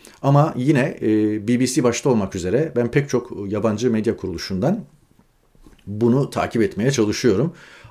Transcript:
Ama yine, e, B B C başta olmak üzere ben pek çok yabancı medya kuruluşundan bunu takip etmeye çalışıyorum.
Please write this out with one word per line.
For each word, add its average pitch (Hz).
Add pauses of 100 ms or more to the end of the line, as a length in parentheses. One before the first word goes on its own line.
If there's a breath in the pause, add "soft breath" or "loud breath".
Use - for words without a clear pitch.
(220 soft breath)
Ama 143
yine, 135
e, 107
B 120
B 131
C 135
başta 123
olmak 104
üzere 104
ben 120
pek 143
çok 101
yabancı 107
medya 107
kuruluşundan 98 (1040)
bunu 120
takip 107
etmeye 107
çalışıyorum. 113 (360 loud breath)